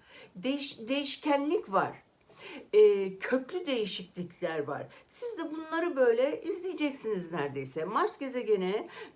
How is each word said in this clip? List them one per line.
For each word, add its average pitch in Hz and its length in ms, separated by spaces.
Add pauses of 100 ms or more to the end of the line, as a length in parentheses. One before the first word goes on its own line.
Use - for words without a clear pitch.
(360)
Değiş-, 254 520
değişkenlik 285 840
var. 165 300 (680)
E, 202 460
köklü 262 480
değişiklikler 180 920
var. 139 280 (220)
Siz 466 300
de 311 120
bunları 320 460
böyle 254 460
izleyeceksiniz 277 920
neredeyse. 139 520
Mars 277 340
gezegeni, 220 680 (280)